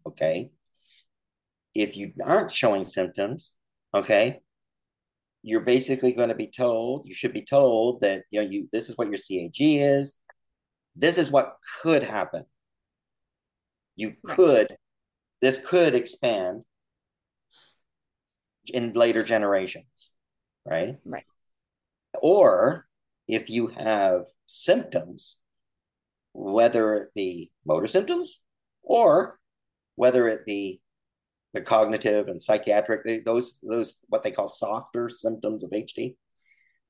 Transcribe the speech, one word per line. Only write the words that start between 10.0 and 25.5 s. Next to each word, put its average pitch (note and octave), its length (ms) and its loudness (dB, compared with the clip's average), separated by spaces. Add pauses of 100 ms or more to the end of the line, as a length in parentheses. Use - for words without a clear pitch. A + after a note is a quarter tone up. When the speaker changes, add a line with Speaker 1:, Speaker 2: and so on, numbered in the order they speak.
Speaker 1:
This E3 220 2
is D3+ 140 2
what C3+ 260 2 (260)
could D#3 200 4
happen. G#2 420 -6 (1500)
You G#2+ 260 -8
Speaker 2:
Right. D#3 140 -10
Speaker 1:
could, C#3+ 400 4 (640)
this C3 260 2
could E3+ 280 4
expand A2 720 -2 (2000)
in A#2 200 -4
later A#2 300 2
generations, G2+ 920 -2 (540)
right? F2 400 -4
Speaker 2:
Right. - 180 -12 (960)
Speaker 1:
Or C#3+ 640 4 (400)
if A2 220 -4
you A2+ 200 -2
have G2 580 0 (180)
symptoms, - 960 -4 (960)